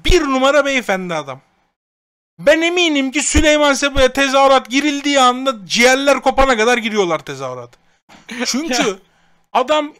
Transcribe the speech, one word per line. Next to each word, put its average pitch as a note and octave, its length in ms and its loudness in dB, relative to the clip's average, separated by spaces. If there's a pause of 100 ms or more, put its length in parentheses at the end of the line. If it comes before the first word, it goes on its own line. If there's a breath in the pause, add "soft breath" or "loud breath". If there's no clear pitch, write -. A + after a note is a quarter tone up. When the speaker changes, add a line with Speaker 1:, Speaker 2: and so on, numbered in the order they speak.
Speaker 1:
bir F4 180 4
numara C#4 420 0
beyefendi G3 500 -4
adam. C#3 260 -10 (1000)
Ben D4 240 2
eminim E4 500 0
ki D4+ 100 -2
Süleyman D4+ 520 2
Seba'ya C4+ 380 0
tezahürat C4+ 580 2
girildiği C#4+ 500 0
anda B3 460 0
ciğerler C4 560 2
kopana C4+ 340 2
kadar A#3 220 2
giriyorlar G3+ 400 -2
tezahürat. B2+ 600 -12 (300)
Speaker 2:
<laughs> A#3+ 380 -12
Speaker 1:
Çünkü C4+ 420 -4
Speaker 2:
Ya. F#3+ 80 -4 (560)
Speaker 1:
adam D4 480 -2